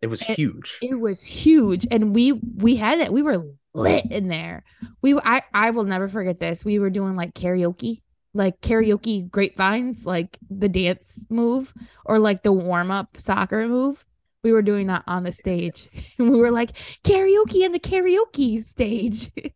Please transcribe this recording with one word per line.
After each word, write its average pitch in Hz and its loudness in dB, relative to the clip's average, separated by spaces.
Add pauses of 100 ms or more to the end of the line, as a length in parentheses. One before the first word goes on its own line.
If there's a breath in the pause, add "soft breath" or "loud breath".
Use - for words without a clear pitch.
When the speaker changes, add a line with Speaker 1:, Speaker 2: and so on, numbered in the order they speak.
Speaker 1:
it 113 -6
was 113 -6
Speaker 2:
It, 220 -4
Speaker 1:
huge. 135 -6
Speaker 2:
it 247 -6
was 208 -4
huge. 240 4
And 220 2
we, 247 4
we 226 2
had 233 2
it. 233 0
We 262 2
were 220 0 (280)
lit - 0
in 208 -4
there. 165 -8 (380 loud breath)
We, 285 4
I, 247 0 (120)
I 220 2
will 226 -2
never 196 -2
forget 185 -4
this. 170 -6
We 208 0
were 196 0
doing, 190 -2
like, 170 -6
karaoke, 180 -2 (320)
like, 196 -2
karaoke 214 0
grapevines, 208 -2
like, 175 -4 (100)
the 196 -2
dance 180 -4
move 233 -2 (320 loud breath)
or, 220 2
like, 208 2
the 202 4
warm-up 180 -2
soccer 202 -2
move. 262 -2 (380)
We 226 4
were 220 6
doing 202 0
that 185 -2
on 180 -4
the 180 -6
stage. 175 -6
<laughs> - -16
And 240 4
we 254 6
were 240 6
like, 233 -2 (260 loud breath)
"Karaoke 381 4
in 370 0
the 349 -2
karaoke 359 0
stage." 220 -4 (260)